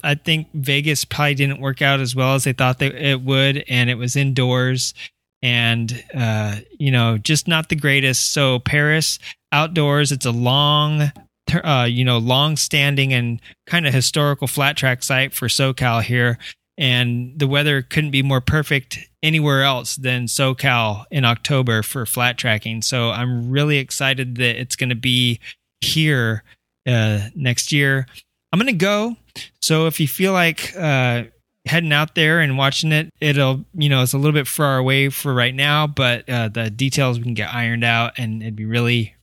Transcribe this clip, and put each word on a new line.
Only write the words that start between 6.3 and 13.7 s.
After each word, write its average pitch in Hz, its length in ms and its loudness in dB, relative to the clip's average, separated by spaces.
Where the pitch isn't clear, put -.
you 139 120 2
know, 117 260 2
just 147 300 -2
not 160 220 -2
the 175 60 0
greatest. 139 560 0
So 131 280 0
Paris 151 580 0
outdoors, 147 600 2
it's 131 160 -4
a 120 40 0
long, 147 800 2
ter-, - 180 0
uh, 135 200 2
you 123 200 0
know, 123 140 2
long 135 360 0
standing 139 560 0
and 120 300 -2
kinda 170 240 0